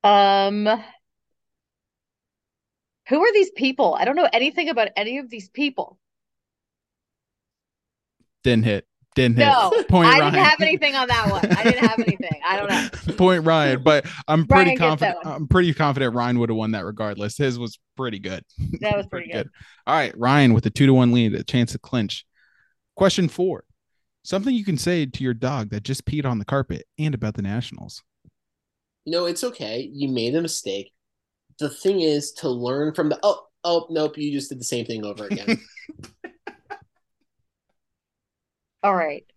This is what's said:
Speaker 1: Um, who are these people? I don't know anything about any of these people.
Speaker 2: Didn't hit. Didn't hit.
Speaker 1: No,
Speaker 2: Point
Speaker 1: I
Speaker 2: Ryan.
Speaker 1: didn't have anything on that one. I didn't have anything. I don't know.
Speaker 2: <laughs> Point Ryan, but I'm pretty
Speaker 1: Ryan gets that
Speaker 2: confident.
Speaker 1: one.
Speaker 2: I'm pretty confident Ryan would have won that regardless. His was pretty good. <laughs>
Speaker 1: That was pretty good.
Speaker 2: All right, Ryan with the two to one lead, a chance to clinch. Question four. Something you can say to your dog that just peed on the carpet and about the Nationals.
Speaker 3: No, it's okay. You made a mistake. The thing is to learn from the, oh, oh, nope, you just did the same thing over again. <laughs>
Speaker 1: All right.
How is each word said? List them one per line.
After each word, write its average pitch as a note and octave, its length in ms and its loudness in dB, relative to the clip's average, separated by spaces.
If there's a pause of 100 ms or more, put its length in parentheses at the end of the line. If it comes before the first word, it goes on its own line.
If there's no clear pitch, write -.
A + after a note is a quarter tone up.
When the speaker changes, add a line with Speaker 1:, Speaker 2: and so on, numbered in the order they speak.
Speaker 1:
Um, G3+ 640 4 (2500)
who D4 120 2
are A4 120 4
these G4 180 4
people? C4 480 0
I F#3 60 2
don't C4+ 100 0
know E4 160 4
anything D4 380 0
about A#3 260 0
any G#3+ 220 -4
of C4 120 -12
these A3 200 -16
people. C4 480 -6 (2500)
Speaker 2:
Didn't A#2 220 2
hit. G#2 200 -2 (300)
Didn't A#2+ 220 4
hit. C#4+ 100 6
Speaker 1:
No, A#3 240 4 (180)
Speaker 2:
Point F3+ 200 6
Speaker 1:
I C4+ 100 6
Speaker 2:
Ryan. D4 140 4
Speaker 1:
didn't F#4+ 120 4
have D#4 160 4
anything D#4 340 0
on C4 120 0
that A3+ 240 0
one. F#3+ 140 0 (120)
I G#3+ 60 -4
didn't A#3+ 240 0
have A3+ 120 -6
anything. F#3 460 -4
I F#3+ 120 -2
don't G3+ 120 -6
know. - 440 -6
Speaker 2:
<laughs> - 40 -10
Point F3+ 280 4
Ryan, D3 360 2
but D3 240 4 (220)
I'm D#3 180 2
pretty C4+ 260 6
Speaker 1:
Ryan B3+ 60 0
gets - 20 -6
that E3+ 80 2 (280)
Speaker 2:
confident. - 100 -12
Speaker 1:
one. D#3 100 -8
Speaker 2:
I'm D3+ 120 -8
pretty F3+ 260 4
confident C3+ 400 0
Ryan B2 260 0
would A2+ 100 0
have A2+ 80 0
won A2 140 -4
that G2 140 -6
regardless. G#2 500 -8
His C3 220 -2
was A#2 220 -12 (160)
pretty A#2 240 -8
good. F#2+ 240 -10 (160)
<laughs> - 220 -6
Speaker 1:
That G#3 140 -2
was G3 120 -4
pretty - 240 -14
good. - 180 -8 (380)
Speaker 2:
All C#3+ 80 2
right, C#3 220 -2
Ryan B2+ 360 4
with A2 120 2
the G#2+ 40 0
two C3+ 160 2
to C3+ 80 6
one B2 200 6
lead, A2+ 200 2
a - 100 -6
chance A#2+ 280 -2
to - 80 -10
clinch. - 460 -6 (680)
Question F#3 320 2
four. F3+ 360 -4 (600)
Something G#3 300 -2
you A3 100 -2
can F#3 140 -2
say E3+ 300 -2
to C3 160 -8
your B2+ 100 0
dog A#2 380 -4
that G#2 120 -6
just C3+ 220 -8
peed D3 200 -4
on A#2+ 120 0
the G#2 80 -6
carpet - 400 -4 (140)
and D3+ 160 -2
about G#2+ 180 -4
the - 80 -6
Nationals. - 600 -8 (1040)
Speaker 3:
No, F3 180 -2
it's F3 180 -6
okay. C3 480 -8
You C#3 180 -6
made B2 260 -2
a E3 80 0
mistake. G2+ 500 -8 (680)
The D3 100 -4
thing F#3+ 320 -2
is D3 320 -2
to - 160 -6
learn C3 440 -4
from D3+ 160 -2
the, D3 140 -2
oh, - 240 -2 (160)
oh, E3+ 260 0
nope, D3+ 300 -2
you D3 120 -4
just C#3 180 -8
did C3 100 -12
the A#2+ 40 -14
same A#2+ 220 -6
thing A2+ 180 -8
over G#2 220 -10
again. A3 380 -4
<laughs> - 60 -20 (3250)
Speaker 1:
All G3+ 120 2
right. D#3 300 -4 (120)